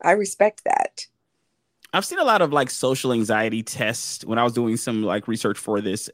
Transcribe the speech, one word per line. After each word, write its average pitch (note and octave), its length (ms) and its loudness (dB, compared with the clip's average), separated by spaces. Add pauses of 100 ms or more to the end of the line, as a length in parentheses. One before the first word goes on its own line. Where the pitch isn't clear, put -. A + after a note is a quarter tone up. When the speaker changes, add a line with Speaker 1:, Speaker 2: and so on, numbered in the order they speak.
Speaker 1:
I E3+ 100 4
respect G#3 540 2
that. - 420 -2 (880)
Speaker 2:
I've F#3+ 120 0
seen F4+ 140 -6
a F4 60 4
lot G#3+ 160 6
of, D#3 100 2
like, C#3+ 180 2
social C3 440 0
anxiety A2 500 0
tests. - 600 -6
When A2+ 120 -2
I A#2 60 4
was A#2+ 100 2
doing A#2 240 0
some, A2 260 -2
like, G2+ 240 -2
research G#2+ 300 -2
for G#2 240 -2
this G#2 320 -4